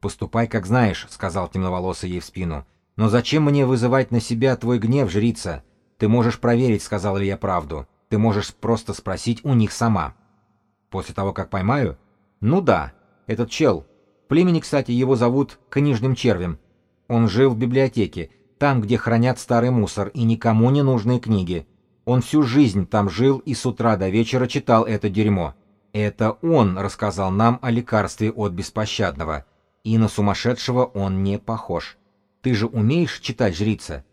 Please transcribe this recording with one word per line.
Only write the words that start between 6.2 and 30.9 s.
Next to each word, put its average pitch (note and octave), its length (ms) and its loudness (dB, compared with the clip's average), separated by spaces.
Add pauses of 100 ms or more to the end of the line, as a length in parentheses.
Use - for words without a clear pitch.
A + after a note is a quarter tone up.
проверить, A#2+ 440 2
сказал G2 340 -4
ли G2 100 -2
я G2 100 -2
правду. E2 500 -4 (220)
Ты A2 100 0
можешь G#2 360 0
просто A2 380 -4
спросить - 520 -6
у C#3+ 100 0
них A2 180 4
сама». F#2+ 420 -2 (760)
«После - 240 -8
того, G2 180 -2
как F#2+ 180 -8
поймаю?» G2+ 460 -2 (440)
Ну D3 200 0
да, F#2 320 0 (340)
этот A2+ 240 -4
чел. G#2 360 0 (380)
В - 40 -20
племени, F3 300 4
кстати, C3+ 320 -2
его B2+ 240 2
зовут B2 460 0 (100)
Книжным C3+ 460 0
Червем. F2+ 420 0 (500)
Он A#2 200 4
жил B2+ 220 4
в A#2 60 -2
библиотеке, A#2+ 760 0 (280)
там, C#3 220 2
где A2 180 0
хранят A#2 400 0
старый A#2+ 320 0
мусор G2+ 380 -2
и A#2+ 160 -4
никому A2+ 460 4
не C#3+ 120 2
нужные B2 380 0
книги. F#2 480 -2 (360)
Он B2 160 2
всю D3+ 220 2
жизнь A2+ 440 2
там G2+ 220 0
жил B2+ 300 2
и C3 160 -6
с - 100 -10
утра A2+ 320 0
до F#2+ 120 -2
вечера A#2 380 0
читал A2+ 380 2
это G#2+ 240 -2
дерьмо. G2 460 0 (380)
Это G#2+ 400 -2 (100)
он A#2 360 2
рассказал G2 520 -4
нам A2+ 320 2
о B2+ 80 -2
лекарстве A#2 600 -2
от G#2 220 -4
беспощадного. E2+ 920 -4 (400)
И A2 140 2
на A2 100 4
сумасшедшего A#2+ 760 0
он G2 380 -4